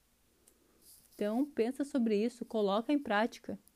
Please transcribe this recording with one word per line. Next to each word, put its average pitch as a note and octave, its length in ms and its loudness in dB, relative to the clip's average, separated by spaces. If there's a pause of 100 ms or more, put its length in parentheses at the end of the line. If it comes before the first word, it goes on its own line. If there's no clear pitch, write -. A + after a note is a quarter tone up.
(1160)
Então, A3 300 0
pensa C4 360 -2
sobre A#3+ 320 0
isso, A3 300 0
coloca G#3+ 480 0
em C#4+ 60 4
prática. G#3+ 600 -2 (180)